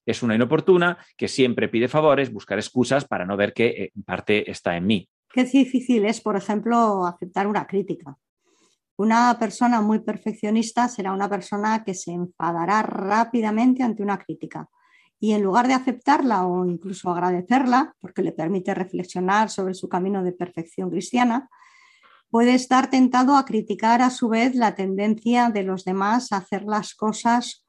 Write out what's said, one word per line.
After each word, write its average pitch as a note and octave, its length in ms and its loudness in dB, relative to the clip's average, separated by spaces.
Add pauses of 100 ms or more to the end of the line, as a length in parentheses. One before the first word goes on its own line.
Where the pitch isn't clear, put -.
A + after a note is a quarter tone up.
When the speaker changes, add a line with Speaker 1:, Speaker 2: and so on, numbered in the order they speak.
Speaker 1:
es A2+ 160 -4
una A2+ 100 0
inoportuna, E3 640 4 (180)
que - 120 -6
siempre A#2 420 2
pide A#2 180 0
favores, C#3 460 2
buscar G2 240 -6
excusas B2+ 480 0
para F2+ 200 -4
no G2 120 -4
ver G#2 160 2
que, A#2 140 2
eh, - 280 -4
en G2+ 60 -12
parte G2 480 -2
está F#2 260 -4
en F2 120 -2
mí. G#2+ 200 0 (240)
Speaker 2:
Qué B3+ 120 2
difícil B3 600 2
es, A3 140 -2
por G#3 160 -4
ejemplo, G#3+ 720 0
aceptar F3+ 400 -4
una G3+ 220 -2
crítica. E3+ 500 -6 (800)
Una A#3 420 4
persona A#3 420 0
muy G#3+ 180 2
perfeccionista A3 880 -2
será F#3+ 240 -6
una G3 180 -2
persona G#3 540 -4
que F#3+ 100 -6
se F3 180 -10
enfadará F3 680 -2
rápidamente A3+ 1040 0
ante A3 180 -2
una G3+ 160 -2
crítica. E3 500 -12 (520)
Y G#3+ 120 0
en G#3+ 100 2
lugar A3 280 2
de C4 40 4
aceptarla C4 720 0
o F3+ 200 0
incluso F3+ 440 -6
agradecerla, A#3 920 0
porque - 200 -8
le E3 120 -2
permite F#3 400 -4
reflexionar F#3 760 -2
sobre F#3+ 240 -4
su - 140 -10
camino F#3+ 340 -2
de F3+ 120 -2
perfección F3 560 -8
cristiana, A#3+ 580 -2 (800)
puede A#3+ 260 4
estar B3+ 340 2
tentado C4 480 4
a C#4 80 2
criticar A3 560 0
a B3 80 4
su B3 180 -2
vez A#3 260 2
la A3 220 0
tendencia G#3+ 720 0
de G#3 140 -2
los F#3+ 220 -6
demás G#3 480 0
a G3 40 -2
hacer F#3+ 280 -6
las G#3+ 280 -4
cosas A#3 760 -2